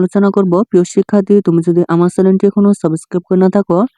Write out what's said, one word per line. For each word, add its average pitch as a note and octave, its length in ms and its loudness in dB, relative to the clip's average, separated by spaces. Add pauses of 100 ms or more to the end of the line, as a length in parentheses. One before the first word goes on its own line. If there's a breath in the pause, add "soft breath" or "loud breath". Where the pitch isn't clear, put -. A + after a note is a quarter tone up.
আলোচনা G3 360 0
করব। F#3+ 160 0 (160)
প্রিয় F3+ 240 0
শিক্ষার্থী, G3+ 420 0 (120)
তুমি E3+ 220 0
যদি F3 140 0 (120)
আমার F3 200 0
চ্যানেলটি F#3+ 360 0
এখনো G3+ 200 2 (120)
সাবস্ক্রাইব E3 460 -4
করে F#3 160 0
না F#3+ 120 2
থাকো F#3 220 -2 (200)